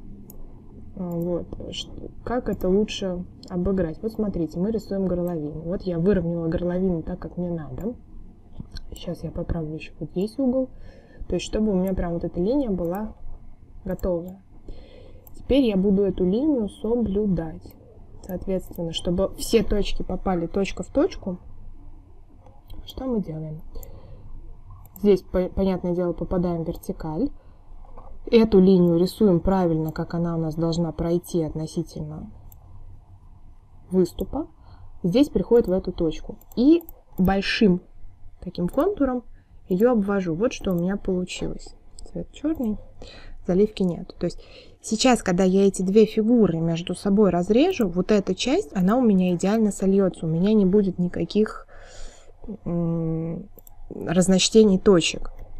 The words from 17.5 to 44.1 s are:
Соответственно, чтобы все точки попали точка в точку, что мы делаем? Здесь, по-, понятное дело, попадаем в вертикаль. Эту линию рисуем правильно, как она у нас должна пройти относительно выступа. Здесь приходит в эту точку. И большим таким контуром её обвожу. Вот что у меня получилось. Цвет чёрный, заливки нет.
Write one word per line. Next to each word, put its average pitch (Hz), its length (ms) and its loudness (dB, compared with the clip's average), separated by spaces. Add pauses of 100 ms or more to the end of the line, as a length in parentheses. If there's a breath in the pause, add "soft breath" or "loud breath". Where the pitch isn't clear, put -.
Соответственно, 180 720 -6
чтобы 190 420 -2
все - 280 2
точки - 400 0
попали 180 440 -2
точка 190 360 -4
в - 40 -14
точку, 269 500 0 (1500)
что - 200 -10
мы 233 160 0
делаем? 156 400 -10 (1400 loud breath)
Здесь, 196 240 6
по-, 180 280 -2
понятное 185 440 0
дело, 175 200 0
попадаем 175 500 -2
в 160 40 -4
вертикаль. 175 640 -6 (1000 soft breath)
Эту 220 300 8
линию 180 360 8
рисуем 180 440 4
правильно, 165 500 2
как 160 220 -6
она 170 220 -2
у 160 40 -2
нас 160 160 -4
должна 165 380 0
пройти 170 500 -2
относительно 156 880 -8 (1600)
выступа. 185 560 0 (560 soft breath)
Здесь 226 240 4
приходит 226 400 4
в 180 60 -2
эту 190 180 -2
точку. - 460 -4 (180)
И 311 280 6 (340)
большим 190 640 4 (580)
таким 175 300 -4
контуром 269 540 0 (440 soft breath)
её 208 240 4
обвожу. 196 440 0
Вот 208 180 0
что - 180 -4
у 180 40 0
меня 180 200 0
получилось. - 800 -6 (360)
Цвет 170 200 -10
чёрный, 262 460 -4 (680 loud breath)
заливки 196 380 2
нет. 175 340 -4